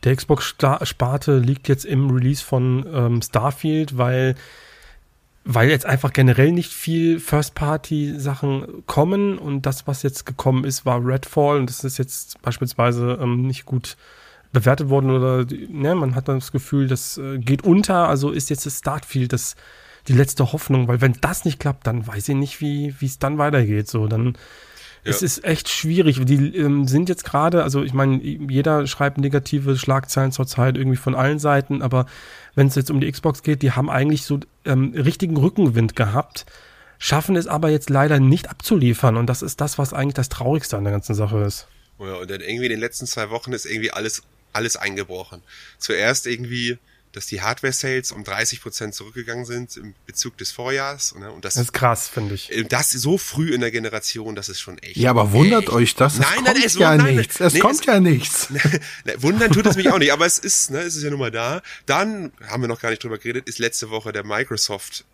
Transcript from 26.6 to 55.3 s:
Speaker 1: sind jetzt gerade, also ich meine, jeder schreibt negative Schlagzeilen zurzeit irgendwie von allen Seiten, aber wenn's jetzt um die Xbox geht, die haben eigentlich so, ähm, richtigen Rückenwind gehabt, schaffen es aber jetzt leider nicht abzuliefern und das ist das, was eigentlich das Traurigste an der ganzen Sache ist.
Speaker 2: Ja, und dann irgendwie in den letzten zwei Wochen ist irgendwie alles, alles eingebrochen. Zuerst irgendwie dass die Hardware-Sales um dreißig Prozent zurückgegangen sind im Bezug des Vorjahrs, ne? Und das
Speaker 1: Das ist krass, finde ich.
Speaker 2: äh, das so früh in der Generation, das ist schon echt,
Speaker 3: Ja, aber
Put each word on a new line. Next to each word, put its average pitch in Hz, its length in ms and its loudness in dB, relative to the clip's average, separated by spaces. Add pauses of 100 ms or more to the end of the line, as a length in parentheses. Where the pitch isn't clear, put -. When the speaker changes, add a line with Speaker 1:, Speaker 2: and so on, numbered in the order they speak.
Speaker 1:
sind 156 220 2
jetzt - 160 -4
gerade, 165 360 2
also 139 220 0
ich 143 80 -4
meine, 135 320 2
jeder 143 640 0
schreibt 139 300 -2
negative 139 600 0
Schlagzeilen 135 540 0
zurzeit 131 460 0
irgendwie 131 180 2
von 127 180 -2
allen 135 260 0
Seiten, 143 420 2
aber 127 240 2 (500)
wenn's 139 200 4
jetzt 135 140 0
um 143 120 2
die 151 100 -2
Xbox 143 320 -2
geht, 147 180 0
die 131 120 2
haben - 160 0
eigentlich 143 340 2
so, 143 160 -2 (240)
ähm, 135 320 2
richtigen 160 400 2
Rückenwind 135 600 4
gehabt, 113 480 -2 (540)
schaffen 160 360 0
es 170 120 0
aber 156 200 0
jetzt 151 220 2
leider 143 320 4
nicht 135 280 4
abzuliefern 123 680 2
und 117 100 0
das 127 140 -2
ist - 180 -10
das, 147 180 -4
was 135 140 -2
eigentlich 139 220 -4
das 131 160 -2
Traurigste 135 480 -2
an 101 80 -2
der 101 80 0
ganzen 104 220 -2
Sache 104 240 0
ist. 101 280 -4 (320)
Speaker 2:
Ja, 95 140 -10
und 92 180 -10
dann 98 80 -8
irgendwie 113 280 -4
in 117 40 0
den 110 80 -4
letzten 120 280 -6
zwei 110 220 -6
Wochen 117 220 -8
ist 113 140 -8
irgendwie 110 260 -6
alles, 107 320 -6 (300)
alles 113 240 -4
eingebrochen. 95 640 -10 (380)
Zuerst 110 480 -2
irgendwie 120 500 -6 (360)
dass 98 120 -16
die 95 160 -8
Hardware-Sales 127 720 -4
um 104 120 -14
dreißig 107 380 -4
Prozent 107 320 -10
zurückgegangen 117 520 -12
sind 120 320 -10
im 101 180 -16 (100)
Bezug - 320 -10
des - 140 -10
Vorjahrs, 139 640 -6
ne? 98 160 -16
Und 87 140 -16
das 98 100 -4
Speaker 1:
Das 127 80 0
ist 120 100 -6
krass, 120 360 0
finde 101 260 -4
ich. - 160 -10
Speaker 2:
äh, 113 140 -2
das - 260 -2
so 131 260 0
früh 160 380 -4
in 123 60 0
der 117 100 -2
Generation, 110 640 -6
das 101 140 -10
ist 95 100 -10
schon - 200 -14
echt, - 180 -14
Speaker 3:
Ja, 123 140 4
aber 107 200 4